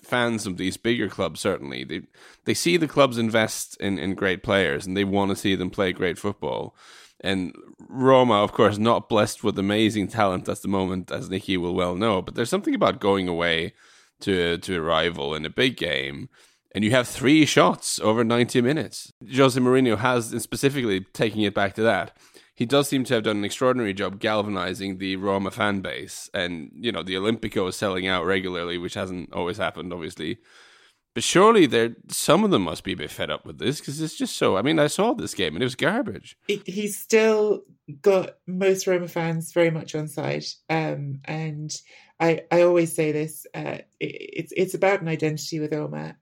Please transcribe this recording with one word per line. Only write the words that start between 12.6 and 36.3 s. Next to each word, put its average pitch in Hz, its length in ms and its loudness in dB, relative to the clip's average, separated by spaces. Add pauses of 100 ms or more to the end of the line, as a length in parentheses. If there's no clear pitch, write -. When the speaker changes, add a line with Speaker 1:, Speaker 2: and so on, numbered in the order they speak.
Speaker 1:
about 127 240 2
going 98 280 2
away 85 460 0 (460)
to, 87 400 2
to 95 160 -4
a 85 60 -2
rival 80 520 0
in 78 100 -6
a 80 60 -6
big 123 280 0
game, 69 520 -4 (460)
and 101 80 0
you 107 80 2
have 127 160 2
three 151 400 4
shots - 520 2
over 110 240 2
ninety 120 380 2
minutes. 123 500 -2 (240)
Jose 131 240 4
Mourinho 127 380 4
has, 120 340 0
and 117 100 -4
specifically 123 580 0 (120)
taking 107 300 -2
it 101 140 2
back 98 200 0
to 110 60 -4
that, 104 340 0 (380)
he 120 140 -2
does 139 200 2
seem 135 180 0
to 127 100 0
have 110 80 0
done 107 140 0
an 101 80 -2
extraordinary 120 500 0
job 98 240 -6
galvanizing 98 800 -2
the 95 160 -4
Roma 98 340 0
fan 98 320 -2
base. 80 540 -10
And, 87 400 -6
you 110 160 -4
know, 85 100 -4
the 92 140 -6
Olimpico 104 540 -2
is 92 60 -6
selling 92 300 -2
out 92 200 0
regularly, 90 520 -2
which 87 160 -8
hasn't 92 400 -8
always 90 240 -4
happened, 90 340 -4
obviously. 87 460 -8 (800)
But 117 80 -4
surely 202 420 6
there, 117 300 2 (140)
some 170 340 4
of 208 80 2
them 117 120 4
must 82 200 -6
be 92 100 -4
a 87 40 -8
bit 76 120 -8
fed 82 220 -6
up 73 120 -8
with 78 140 -14
this, 127 240 -2
'cause 143 200 -10
it's 156 140 -6
just - 220 -6
so, 104 180 2
I 95 60 0
mean, 151 160 2
I 147 80 4
saw 214 300 0
this 143 180 -6
game 80 220 -2
and 101 80 -2
it - 20 2
was 127 80 -2
garbage. 175 640 -4 (100)